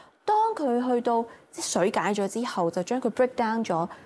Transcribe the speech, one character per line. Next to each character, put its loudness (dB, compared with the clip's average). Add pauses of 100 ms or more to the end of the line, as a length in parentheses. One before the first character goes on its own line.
(240)
當 2
佢 0
去 2
到 0 (260)
即 -14
係 -6
水 2
解 0
咗 0
之 -4
後， 0
就 -2
將 -2
佢 0
break 2
down -2
咗、 0 (160)